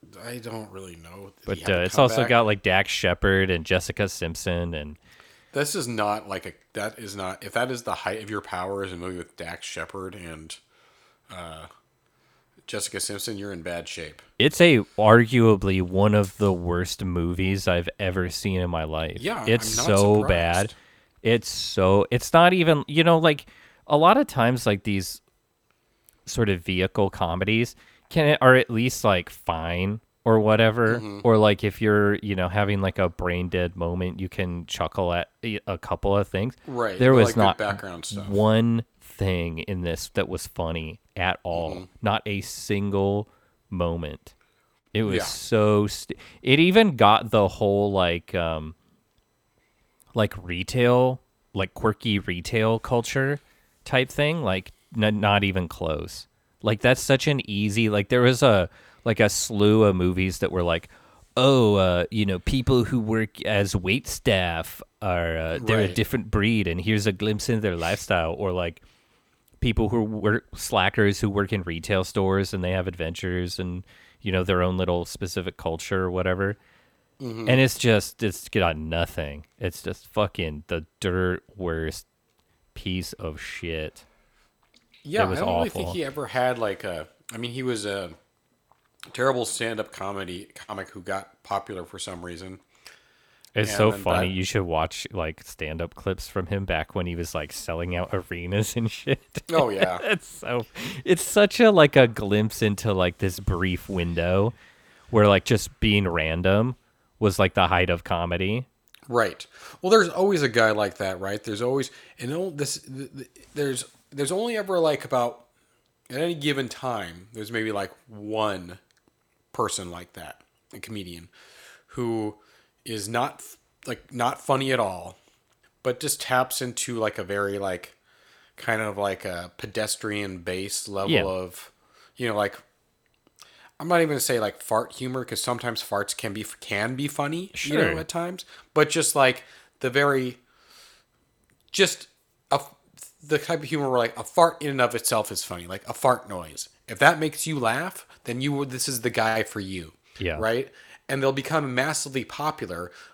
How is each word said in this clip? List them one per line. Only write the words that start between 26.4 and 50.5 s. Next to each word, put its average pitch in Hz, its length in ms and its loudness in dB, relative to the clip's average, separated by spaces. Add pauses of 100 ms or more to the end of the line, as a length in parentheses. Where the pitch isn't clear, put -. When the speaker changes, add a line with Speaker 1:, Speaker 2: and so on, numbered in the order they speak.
Speaker 2:
of 90 140 0
vehicle 95 480 0
comedies 98 640 0 (340)
can, 151 320 2
are 127 140 8
at 127 160 4
least, 120 320 0
like, 95 280 2
fine 87 680 -4 (240)
or 110 140 6
whatever. 110 600 4
Speaker 1:
Mm-hmm. 104 260 -10
Speaker 2:
Or, 113 140 6
like, 107 260 6
if 101 180 -4
you're, 104 400 4
you 101 140 -2
know, 90 120 0
having, 101 320 0
like, 95 200 0
a 92 80 4
brain 90 400 -2
dead 90 260 0
moment, 90 460 -4
you 92 80 -4
can 87 380 -6
chuckle 87 460 -2
at 87 160 -2 (160)
a, 107 220 -6
a 95 100 -4
couple 98 400 -2
of 101 120 0
things. 104 260 -4 (140)
Speaker 1:
Right, 117 320 -4
Speaker 2:
There 127 120 8
Speaker 1:
but, 131 40 8
Speaker 2:
was 117 140 10
Speaker 1:
like, 113 40 -2
good 113 60 4
Speaker 2:
not 98 180 4
Speaker 1:
background 98 460 -6
stuff. 101 240 -8
Speaker 2:
one 110 560 4 (160)
thing 85 580 -4
in 90 240 -6
this 85 320 -4
that 98 140 -2
was - 180 -8
funny 80 520 -6 (160)
at 92 280 -2
all. 85 320 -4
Speaker 1:
Mm-hmm. 90 100 -12 (160)
Speaker 2:
Not 107 240 0
a 101 160 -6
single 101 880 -2 (400)
moment. 85 640 -6 (600)
It 110 80 2
was 98 140 0
Speaker 1:
Yeah. 95 80 -2
Speaker 2:
so 104 600 2
st-, - 320 -10 (240)
it 139 160 4
even 180 380 6
got 107 340 6
the 104 180 6
whole, 101 440 2
like, 87 420 0
um, 80 400 -4 (1400)
like, 107 280 0
retail, 123 800 2 (340)